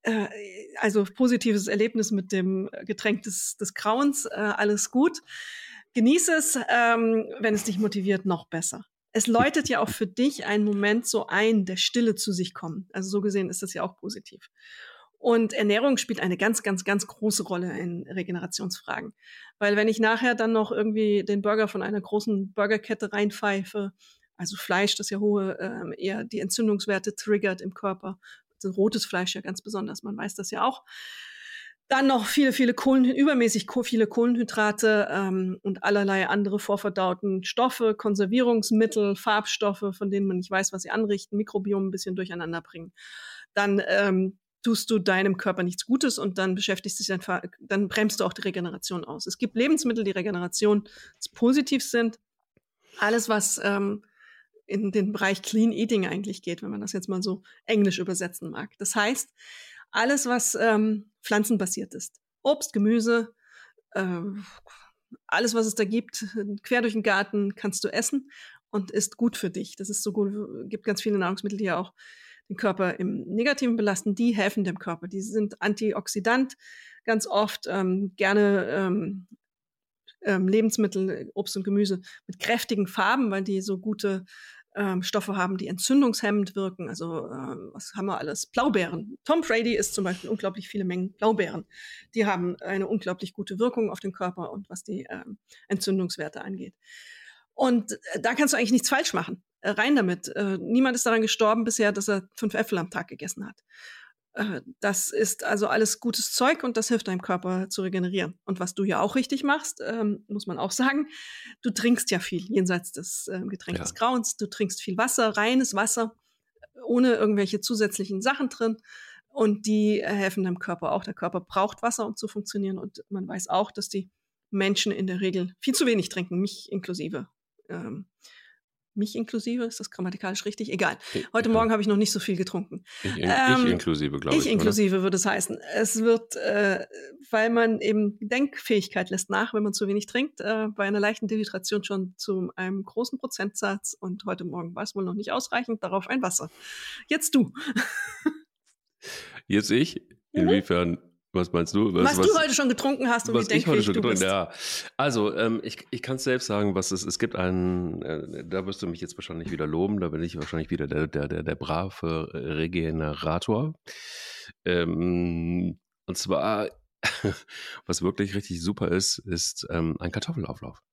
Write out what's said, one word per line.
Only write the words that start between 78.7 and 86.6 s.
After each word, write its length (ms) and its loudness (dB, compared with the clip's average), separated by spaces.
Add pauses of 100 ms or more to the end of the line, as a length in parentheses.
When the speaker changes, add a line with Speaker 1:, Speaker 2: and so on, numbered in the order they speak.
Speaker 1:
ähm, 260 2
Lebensmittel, 880 2
Obst 220 -6
und 60 -6
Gemüse 380 2 (240)
mit 140 -14
kräftigen 480 0
Farben, 440 2
weil 120 -2
die 180 0
so 160 -2
gute, 480 -2 (500)
ähm, 260 0
Stoffe 340 -2
haben, 220 0
die 100 -6
entzündungshemmend 880 2
wirken. 320 -4